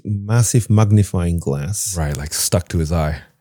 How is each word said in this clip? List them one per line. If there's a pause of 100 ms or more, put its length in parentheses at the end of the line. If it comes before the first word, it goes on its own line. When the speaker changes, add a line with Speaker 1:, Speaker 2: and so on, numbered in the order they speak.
Speaker 1:
massive
magnifying
glass.
Speaker 2:
Right,
like,
stuck
to
his
eye. (200)